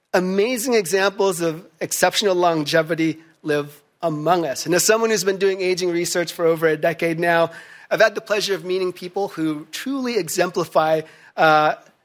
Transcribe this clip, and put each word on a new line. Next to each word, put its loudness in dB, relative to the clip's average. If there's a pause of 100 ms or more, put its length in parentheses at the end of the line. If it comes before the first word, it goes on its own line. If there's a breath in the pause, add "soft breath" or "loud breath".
(140)
amazing 0
examples 0
of -4 (140)
exceptional 0
longevity 0 (240 loud breath)
live -4 (180)
among 0
us. -6
And 0
as 2
someone 2
who's 0
been 0
doing 0
aging 0
research -2
for -4
over 2
a 0
decade -2
now, 2 (400 loud breath)
I've -2
had 4
the -6
pleasure -2
of -10
meeting -4
people -8
who -6
truly -4
exemplify, 0 (340 loud breath)
uh, 4 (300)